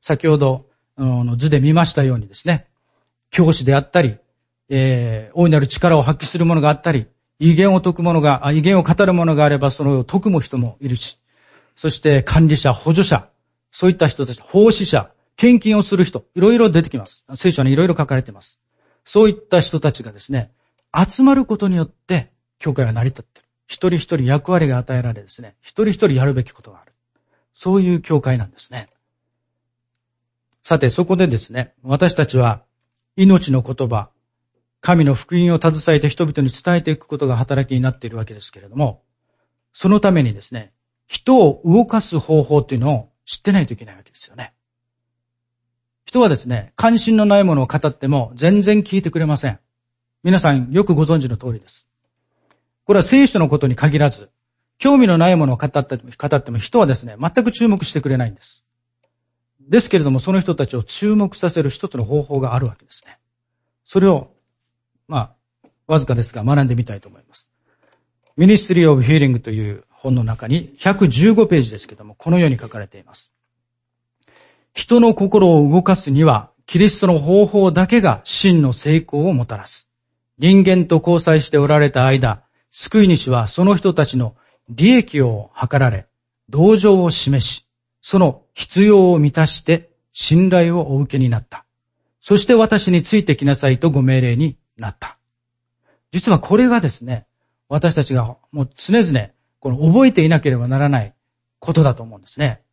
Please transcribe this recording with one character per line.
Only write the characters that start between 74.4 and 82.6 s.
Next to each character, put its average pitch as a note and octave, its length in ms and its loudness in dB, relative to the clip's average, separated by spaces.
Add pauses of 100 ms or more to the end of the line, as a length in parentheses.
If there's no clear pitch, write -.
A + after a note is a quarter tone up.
「人 - 260 0
の A3+ 140 4
心 F#3+ 440 2
を D3 120 4
動 F3 140 2
か F#3+ 120 2
す - 140 -10
に C#3+ 140 2
は、 A#2 280 0 (140)
キ - 140 -2
リ G3+ 100 6
ス - 120 -6
ト G3+ 60 2
の E3+ 120 2
方 F#3 260 2
法 G3+ 260 2
だ F3+ 140 2
け A#3 160 2
が E3 220 0
真 F3 380 2
の C3 120 0
成 D3+ 240 -2
功 D#3+ 300 -4
を F#3+ 60 -2
も A#2+ 120 -2
た A2 120 -12
ら G2 80 -16
す。 - 240 -20 (480)
人 F#3+ 260 4
間 F#3 240 2
と E3 100 0
交 E3+ 220 0
際 D#3+ 220 2
し - 80 -8
て D3+ 80 0
お C#3+ 100 2
ら D3+ 120 2
れ C#3+ 120 2
た C3 140 0
間、 C3 380 -2 (280)